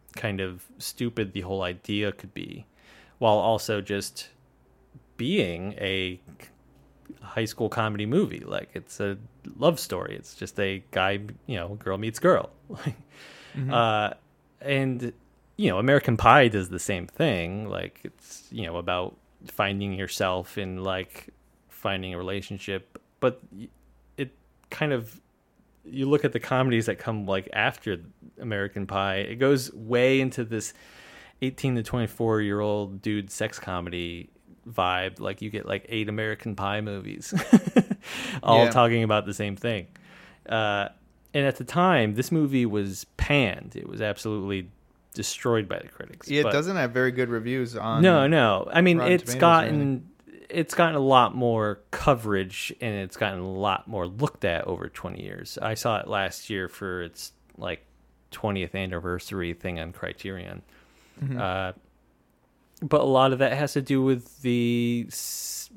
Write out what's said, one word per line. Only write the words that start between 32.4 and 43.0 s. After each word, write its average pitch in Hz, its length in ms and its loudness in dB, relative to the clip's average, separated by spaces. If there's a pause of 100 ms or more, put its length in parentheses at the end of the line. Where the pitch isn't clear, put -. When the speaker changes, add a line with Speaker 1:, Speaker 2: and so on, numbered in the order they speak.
Speaker 1:
dude 104 300 -4
sex - 280 -4
comedy 87 720 -6 (400)
vibe. 92 520 -2
Like, 101 200 -6
you 107 80 -8
get, 104 180 -8
like, 98 200 -4
eight 110 220 -4
American 110 480 -4
Pie 101 240 -2
movies 101 520 -8 (540)
<laughs> - 560 -8
all 117 220 10
Speaker 2:
Yeah. 117 60 4
Speaker 1:
talking 117 320 6
about 107 220 4
the 101 80 -8
same 101 220 -4
thing. 107 320 -4 (640)
Uh, 104 400 0 (460)
and 139 100 2
at 131 120 0
the 123 80 -10
time, 151 500 4
this 123 160 -2
movie 139 340 4
was 101 400 -2 (120)